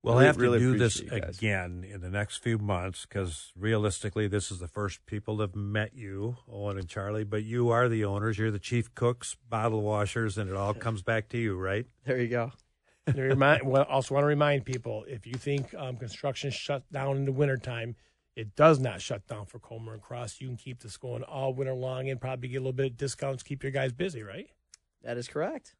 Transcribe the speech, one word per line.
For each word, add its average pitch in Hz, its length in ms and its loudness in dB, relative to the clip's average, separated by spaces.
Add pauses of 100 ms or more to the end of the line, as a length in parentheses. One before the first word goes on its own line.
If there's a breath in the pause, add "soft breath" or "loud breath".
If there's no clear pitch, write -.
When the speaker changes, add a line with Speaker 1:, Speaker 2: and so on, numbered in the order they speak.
Speaker 1:
We'll 120 120 4
Speaker 2:
Really, 131 120 12
Speaker 1:
have 151 100 8
to - 40 -2
Speaker 2:
really 120 200 6
Speaker 1:
do 123 180 4
this 113 180 4
Speaker 2:
appreciate - 200 -6
you 101 100 -2
guys. 87 120 -8
Speaker 1:
again 90 460 -2
in 98 160 -12
the 90 80 -8
next 101 300 -4
few 117 180 0
months 95 480 -2
'cause 90 500 -6
realistically, 104 720 0
this 98 240 0
is 92 80 -8
the 85 100 -8
first 101 360 -6
people 107 320 -6
that 104 140 -2
have 92 40 -16
met 104 400 -2
you, 107 440 -6 (100)
Owen 101 300 -6
and 90 100 -6
Charlie, 104 360 -4
but 107 200 -4
you 120 240 2
are 117 220 6
the 110 160 0
owners. 104 320 -2
You're 110 120 0
the 101 80 -4
chief - 360 -2
cooks, - 420 -2 (140)
bottle 110 320 0
washers, 104 560 0
and 101 100 -2
it 95 80 -4
all 101 160 0
comes 110 300 -4
back 110 280 0
to 120 80 -6
you, 104 200 -2
right? 95 280 -2 (180)
Speaker 3:
There 127 140 0
you 120 100 0
go. 120 240 -2 (540)
Speaker 4:
And 139 120 2
remind, 135 460 6
well, 135 180 6
also 135 320 2
wanna 143 140 4
remind 147 360 4
people, 117 400 -6
if 110 220 -12
you 117 80 -8
think, 139 400 -4
um, 131 240 -8
construction 131 520 -6
shut - 400 -6
down 139 280 -2
in 139 80 0
the 135 60 0
wintertime, 127 640 0 (400)
it 107 200 -8
does 151 220 10
not 104 240 0
shut 101 240 -6
down 104 180 -8
for 117 140 -16
Comer 113 340 -14
and 107 80 -14
Cross. 120 400 -10
You 131 60 -10
can 123 100 -8
keep 123 240 -12
this 101 160 -16
going 120 280 -6
all 135 280 -2
winter 131 220 -2
long 131 340 -4
and 131 100 -2
probably 127 300 -6
get 127 100 -6
a - 20 -2
little 131 120 -2
bit 131 200 0
of 117 40 -14
discounts, 135 460 -4
keep 135 200 -8
your 135 100 -4
guys 135 200 0
busy, 143 300 -4
right? 107 260 -12 (540)
Speaker 3:
That 120 160 -6
is 120 100 -8
correct. - 520 -4